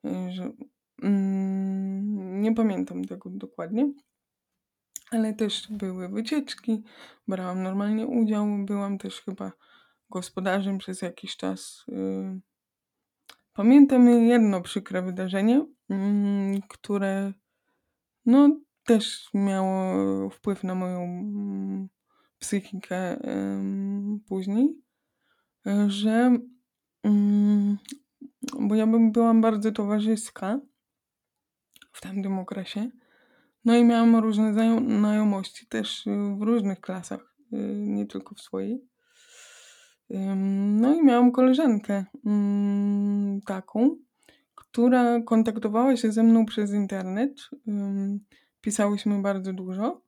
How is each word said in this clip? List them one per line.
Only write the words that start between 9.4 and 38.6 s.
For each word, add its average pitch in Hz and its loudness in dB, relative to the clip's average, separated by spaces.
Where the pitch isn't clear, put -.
gospodarzem 190 -4
przez 185 -10
jakiś 180 -12
czas, - -10
y. 190 -6
Pamiętam 254 8
jedno 226 4
przykre 185 -6
wydarzenie, 190 0
mm, 196 -2
które, 196 -4
no, 277 8
też - 0
miało 190 -2
wpływ 190 -6
na 185 -4
moją, 180 -6
mm, 196 -8
psychikę, 185 -6
em, 196 -6
później, 202 -2
y, 202 2
że, 226 2
mm, 208 2
bo 208 0
ja 220 2
bym, 226 4
byłam 226 4
bardzo 220 2
towarzyska 214 -4
w - -20
tamtym 190 -6
okresie. 196 -8
No 233 6
i 240 8
miałam 233 6
różne 220 2
znajo-, 226 2
znajomości 208 0
też, - -6
y, 202 -4
w - -6
różnych 208 0
klasach, - -12
y, 214 -6
nie 208 -4
tylko 196 -12
w - -20
swojej. 202 -6